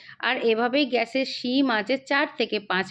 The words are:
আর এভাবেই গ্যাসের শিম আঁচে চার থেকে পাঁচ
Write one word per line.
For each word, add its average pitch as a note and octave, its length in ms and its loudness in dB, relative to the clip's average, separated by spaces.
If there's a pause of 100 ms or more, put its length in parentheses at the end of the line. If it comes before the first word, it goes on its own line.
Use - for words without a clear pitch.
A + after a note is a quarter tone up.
(180)
আর B3 180 0
এভাবেই B3 500 2
গ্যাসের A#3+ 400 0
শিম C4 440 0
আঁচে G#3+ 260 0 (100)
চার C#4+ 200 0 (100)
থেকে A3 240 -2
পাঁচ F#3+ 300 -2